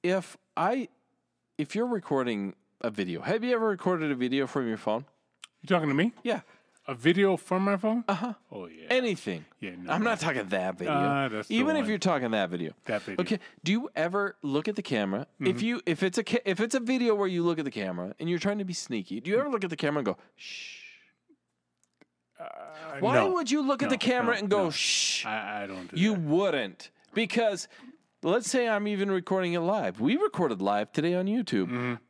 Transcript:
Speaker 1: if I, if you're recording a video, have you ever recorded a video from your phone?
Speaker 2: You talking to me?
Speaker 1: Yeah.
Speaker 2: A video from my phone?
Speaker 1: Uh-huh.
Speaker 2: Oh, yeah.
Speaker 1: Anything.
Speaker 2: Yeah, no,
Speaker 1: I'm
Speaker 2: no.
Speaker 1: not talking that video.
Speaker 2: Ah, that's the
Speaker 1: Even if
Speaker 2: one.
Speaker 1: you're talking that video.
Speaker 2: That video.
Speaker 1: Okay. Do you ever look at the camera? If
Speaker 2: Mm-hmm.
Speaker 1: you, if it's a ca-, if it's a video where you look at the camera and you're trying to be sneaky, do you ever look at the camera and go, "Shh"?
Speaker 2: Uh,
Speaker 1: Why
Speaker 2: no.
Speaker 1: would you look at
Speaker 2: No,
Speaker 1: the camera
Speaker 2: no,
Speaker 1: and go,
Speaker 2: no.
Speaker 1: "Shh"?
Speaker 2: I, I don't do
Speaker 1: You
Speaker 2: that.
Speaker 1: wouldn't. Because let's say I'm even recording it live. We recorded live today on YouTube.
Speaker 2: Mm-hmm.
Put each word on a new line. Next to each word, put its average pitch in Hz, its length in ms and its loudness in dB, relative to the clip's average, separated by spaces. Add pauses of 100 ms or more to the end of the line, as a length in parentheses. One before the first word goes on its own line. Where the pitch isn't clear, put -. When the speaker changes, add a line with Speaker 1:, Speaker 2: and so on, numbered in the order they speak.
Speaker 1:
if 180 360 0 (200)
I, 226 300 2 (720)
if 147 160 -4
you're 220 100 2
recording 127 680 0 (240)
a 117 100 -2
video, 92 320 -2
have 214 220 0
you 247 100 0
ever 226 140 0
recorded 180 440 0
a 139 40 2
video 127 320 0
from 131 200 -2
your 110 100 -2
phone? 113 280 -2 (560)
Speaker 2:
You - 60 -16
talking 165 220 4
to 135 40 2
me? 180 200 2 (100)
Speaker 1:
Yeah. 233 160 -2 (480)
Speaker 2:
A 135 80 -6
video 180 420 4
from 185 260 0
my 202 140 2
phone? 220 300 0
Speaker 1:
Uh-huh. 196 260 -2 (180)
Speaker 2:
Oh, 139 140 -10
yeah. 160 240 -18
Speaker 1:
Anything. 196 560 0 (140)
Speaker 2:
Yeah, 95 180 -8
no, 90 140 -6
Speaker 1:
I'm 185 120 2
Speaker 2:
no. 233 60 2
Speaker 1:
not 220 100 0
talking 131 280 -2
that 92 320 -2
video. 156 160 -2
Speaker 2:
Ah, 139 320 2
that's 107 220 -6
the 214 60 -2
Speaker 1:
Even 277 200 2
if 285 80 0
Speaker 2:
one. 208 60 -2
Speaker 1:
you're 214 100 -2
talking 143 320 0
that 101 180 2
video. 85 240 -4 (120)
Speaker 2:
That 107 180 -4
video. 101 180 -4
Speaker 1:
Okay. - 180 -2 (240)
Do 160 80 0
you 240 240 0
ever 185 460 -2
look 147 260 0
at 208 80 -2
the - 60 -4
camera? 104 460 -2 (120)
If 180 180 0
Speaker 2:
Mm-hmm. 208 80 -2
Speaker 1:
you, 233 200 -2
if 165 160 0
it's 185 160 0
a 226 60 0
ca-, - 200 0
if 190 160 0
it's 226 140 0
a 262 60 2
video 240 340 2
where 202 140 2
you 175 160 0
look 170 160 2
at 151 60 -4
the 135 60 -4
camera 92 480 -4
and 160 80 -4
you're 175 120 0
trying 202 180 0
to 202 80 -4
be 180 80 -6
sneaky, 107 480 -6
do 165 80 -8
you 208 100 4
ever 285 100 0
look 226 140 -2
at 185 60 -4
the 160 60 -6
camera 147 240 0
and 131 80 -2
go, 95 100 -2 (180)
"Shh"? - 440 -16 (1600)
Speaker 2:
Uh, - 60 -12 (540)
Speaker 1:
Why - 160 4
Speaker 2:
no. - 180 6
Speaker 1:
would 311 180 0
you 294 100 2
look 269 220 2
at - 20 2
Speaker 2:
No, - 60 2
Speaker 1:
the 254 60 2
camera 240 380 2
Speaker 2:
no, 208 40 -4
Speaker 1:
and 202 100 -2
go, 202 160 4
Speaker 2:
no. 170 60 0
Speaker 1:
"Shh"? - 540 0
Speaker 2:
I, 107 380 -4
I 101 40 -8
don't 95 260 -12
do - 60 -2
Speaker 1:
You 214 140 6
Speaker 2:
that. 185 80 0
Speaker 1:
wouldn't. 151 680 0 (240)
Because 220 540 0 (560)
let's 220 260 2
say 247 180 2
I'm 208 200 2
even 202 240 0
recording 185 420 0
it 175 60 0
live. 165 400 0
We 160 180 2
recorded 165 440 0
live 104 300 2
today 170 220 0
on 185 140 0
YouTube. 196 380 0
Speaker 2:
Mm-hmm. 123 280 -2 (160)